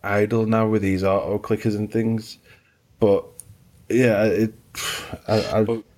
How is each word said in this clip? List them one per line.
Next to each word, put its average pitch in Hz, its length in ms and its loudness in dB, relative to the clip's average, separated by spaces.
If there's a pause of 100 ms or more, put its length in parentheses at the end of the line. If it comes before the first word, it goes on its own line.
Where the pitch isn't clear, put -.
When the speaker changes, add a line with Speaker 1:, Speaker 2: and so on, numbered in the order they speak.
Speaker 1:
idle 104 440 0
now 110 220 2
with 110 140 2
these 95 220 0
auto 98 340 0
clickers 107 380 -2
and 104 160 -4
things, 113 460 -2 (640)
but 101 240 4 (680)
yeah, 110 340 4
it, 107 300 0 (720)
I, 107 160 2
I - 200 0
Speaker 2:
Well, 113 200 -2 (160)